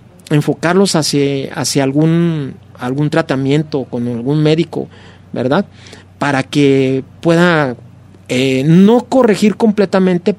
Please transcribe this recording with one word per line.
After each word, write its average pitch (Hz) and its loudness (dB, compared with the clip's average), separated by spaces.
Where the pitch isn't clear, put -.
enfocarlos 160 0
hacia, 139 -2
hacia 135 -2
algún, 156 0
algún 139 -4
tratamiento 147 -2
con 120 -8
algún 131 -2
médico, 151 -2
¿verdad? 127 -2
Para 135 -2
que 135 0
pueda, 165 2
eh, 131 0
no 196 4
corregir 214 2
completamente, 190 0